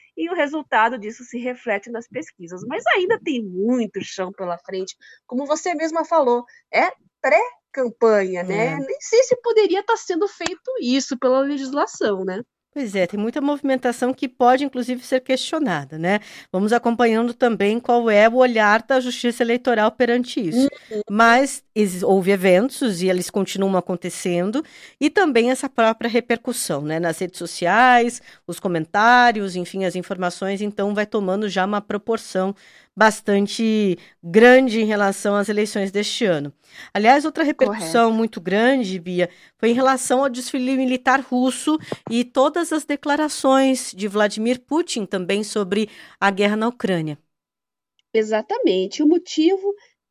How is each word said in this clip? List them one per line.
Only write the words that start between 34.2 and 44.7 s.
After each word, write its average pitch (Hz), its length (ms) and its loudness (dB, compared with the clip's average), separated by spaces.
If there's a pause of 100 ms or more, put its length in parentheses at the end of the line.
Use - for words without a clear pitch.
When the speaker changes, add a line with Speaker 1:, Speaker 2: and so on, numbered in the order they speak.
Speaker 2:
grande 226 600 6
em 214 40 0
relação 202 520 0
às 202 100 -2
eleições 208 420 -2
deste 202 360 -4
ano. 147 260 0 (420)
Aliás, 247 300 4
outra 311 220 -2
repercussão 226 640 2
Speaker 1:
Correto. 220 100 0
Speaker 2:
muito 220 240 -4
grande, 202 580 0
Bia, 175 300 -2 (280)
foi 226 120 0
em 240 40 2
relação 262 480 0
ao 277 80 0
desfile 254 460 -4
militar 254 460 0
russo 254 580 0 (300)
e 240 160 0
todas 302 480 0
as 311 100 -2
declarações 269 1120 0
de 190 100 -6
Vladimir 214 540 -2
Putin 285 460 -4